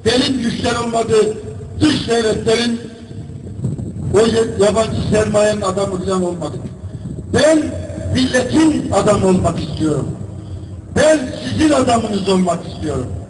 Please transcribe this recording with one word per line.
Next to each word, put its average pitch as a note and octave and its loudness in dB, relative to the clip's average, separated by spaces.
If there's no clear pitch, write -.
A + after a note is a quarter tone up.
derin B3+ 2
güçler A#3 -2
olmadı, A3+ 0
dış D4 2
devletlerin, A3+ 0
o F#3+ 6
ya-, A3+ 4
yabancı G#3+ 2
sermayenin G#3 2
adamı F#3+ -2
falan F#3+ 0
olmadık. F3 -6
Ben D4+ 4
milletin C4 2
adamı G3 4
olmak F3 2
istiyorum. D3 -2
Ben D#4 6
sizin D4 2
adamınız A3 2
olmak F3+ 2
istiyorum. C3+ -6